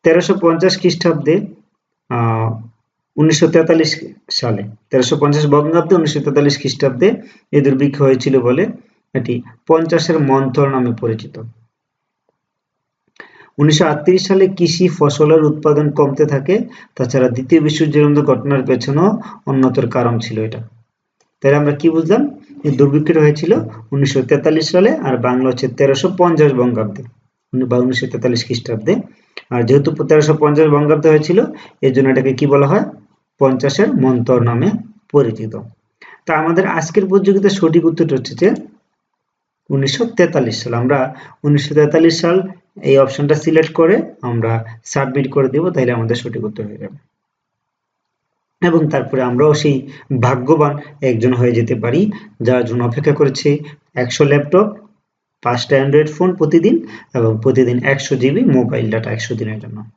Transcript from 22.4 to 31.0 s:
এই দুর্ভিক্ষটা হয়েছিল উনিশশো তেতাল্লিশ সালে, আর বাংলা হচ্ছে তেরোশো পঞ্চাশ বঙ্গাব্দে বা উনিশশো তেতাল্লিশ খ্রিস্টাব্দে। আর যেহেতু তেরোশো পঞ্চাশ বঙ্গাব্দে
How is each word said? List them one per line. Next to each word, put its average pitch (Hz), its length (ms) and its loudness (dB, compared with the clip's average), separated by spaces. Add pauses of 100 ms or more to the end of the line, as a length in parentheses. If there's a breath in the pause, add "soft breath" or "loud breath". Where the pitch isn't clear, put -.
এই 151 80 0
দুর্ভিক্ষটা 147 480 2
হয়েছিল 151 400 2 (320 loud breath)
উনিশশো 139 300 0
তেতাল্লিশ 156 500 0
সালে, 196 260 2
আর 127 200 -2
বাংলা 123 320 0
হচ্ছে 127 180 -4
তেরোশো 139 500 0
পঞ্চাশ 156 360 4
বঙ্গাব্দে 113 500 -2 (600)
বা 120 120 0
উনিশশো 123 300 -2
তেতাল্লিশ 120 380 -4
খ্রিস্টাব্দে। 117 500 -4 (540 loud breath)
আর 120 140 -2
যেহেতু 139 280 2
তেরোশো 151 460 2
পঞ্চাশ 151 300 4
বঙ্গাব্দে 147 420 2